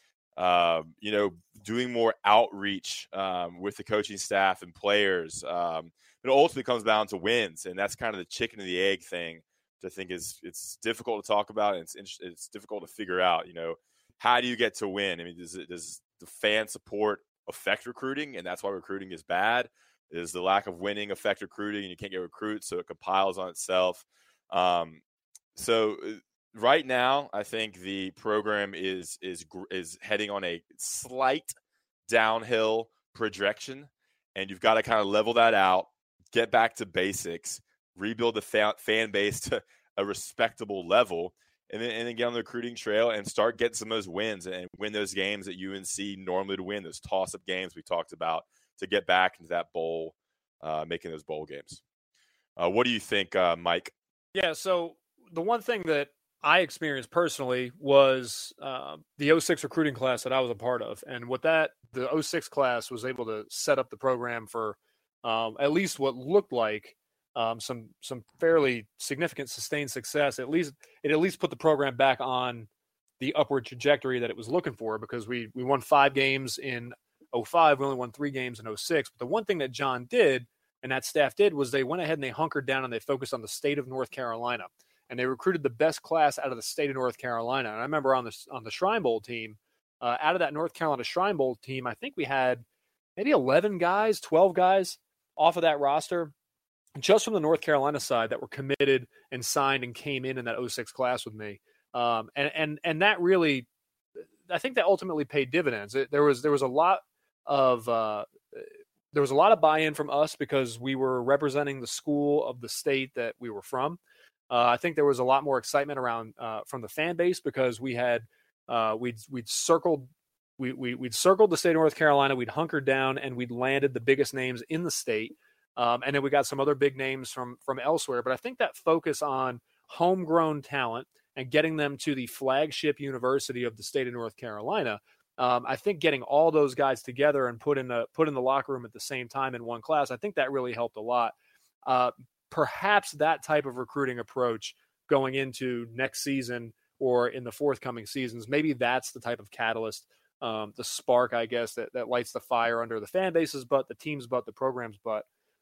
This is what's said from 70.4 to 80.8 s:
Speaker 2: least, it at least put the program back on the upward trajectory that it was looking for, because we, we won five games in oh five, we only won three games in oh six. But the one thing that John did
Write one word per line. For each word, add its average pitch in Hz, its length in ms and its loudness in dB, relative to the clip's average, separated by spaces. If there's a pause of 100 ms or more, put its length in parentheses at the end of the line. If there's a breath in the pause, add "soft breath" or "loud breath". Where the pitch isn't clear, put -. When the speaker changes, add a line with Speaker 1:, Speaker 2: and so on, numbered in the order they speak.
Speaker 2:
least, 156 240 0 (300 soft breath)
it 147 80 2
at 156 80 4
least 180 200 0
put 165 100 0
the - 60 -12
program 139 400 2
back 131 260 4
on 127 460 -4 (520)
the 131 160 -4
upward 139 300 2
trajectory 131 540 0
that 117 100 -2
it - 80 -8
was 113 120 -12
looking 160 240 -2
for, 110 240 -6
because 110 300 -8
we, 117 260 -6
we 127 100 -8
won 131 180 2
five 139 320 6
games 135 440 0
in 120 360 -8 (400)
oh 120 100 0
five, 156 360 6
we 139 60 0
only 135 120 -2
won 123 140 -6
three 143 200 -4
games 127 280 -6
in 110 80 -12
oh 107 80 -8
six. 151 340 0
But - 100 -20
the 123 100 -6
one 208 160 -2
thing 185 140 -2
that 131 120 -4
John 127 380 -4
did 139 380 4 (360)